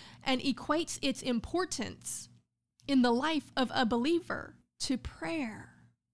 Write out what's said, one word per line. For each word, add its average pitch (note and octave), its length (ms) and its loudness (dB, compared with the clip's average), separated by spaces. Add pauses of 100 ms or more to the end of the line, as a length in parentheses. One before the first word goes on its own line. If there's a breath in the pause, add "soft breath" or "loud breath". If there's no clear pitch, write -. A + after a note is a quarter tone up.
(220 loud breath)
and C4 200 2
equates D4+ 580 0
its - 220 -2
importance - 1080 -4 (580)
in C#4 140 6
the A#3+ 100 8
life C#4 460 0
of C4 180 0
a C4 120 4
believer C4 720 0 (220)
to - 180 0
prayer. - 880 -8 (280)